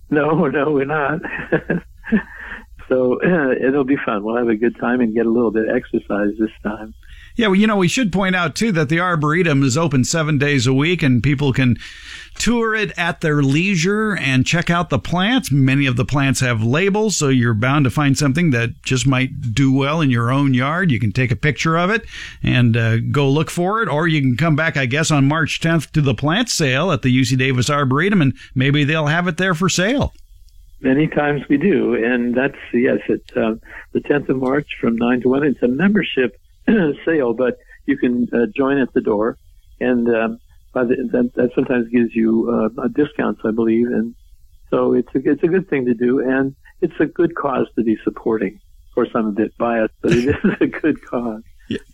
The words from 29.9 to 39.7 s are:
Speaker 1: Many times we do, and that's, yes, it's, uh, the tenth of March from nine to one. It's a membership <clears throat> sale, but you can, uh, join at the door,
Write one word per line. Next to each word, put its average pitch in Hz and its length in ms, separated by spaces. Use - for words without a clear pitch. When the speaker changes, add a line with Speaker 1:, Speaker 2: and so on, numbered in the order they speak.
Speaker 1:
Many 135 260
times 147 420
we 143 80
do, 123 380
and 120 400
that's, 135 220
yes, 123 260
it's, - 260
uh, 113 200
the 123 80
tenth 143 280
of 135 80
March 135 300
from 117 180
nine 120 240
to 123 80
one. 135 140
It's 135 200
a 123 40
membership 147 680
<clears throat> 175 380
sale, 143 280
but 120 240
you 135 100
can, 123 360
uh, 120 120
join 139 220
at 123 160
the 123 80
door, 110 360